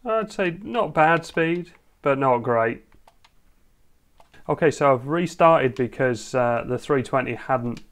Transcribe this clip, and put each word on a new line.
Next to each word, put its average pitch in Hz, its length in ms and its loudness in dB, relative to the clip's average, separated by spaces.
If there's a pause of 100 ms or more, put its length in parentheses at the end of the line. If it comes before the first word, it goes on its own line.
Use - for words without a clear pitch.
I'd 220 240 -2
say 175 320 -2
not 220 320 -4
bad 165 320 4
speed, 170 460 -2 (280)
but 139 160 2
not 131 220 4
great. 117 460 0 (1600)
Okay, 147 220 2
so 139 240 2
I've 127 140 -6
restarted 165 680 2
because, 123 580 -2
uh, 120 320 0
the 123 140 -4
three 139 240 -2
twenty 127 320 -4
hadn't 120 580 -4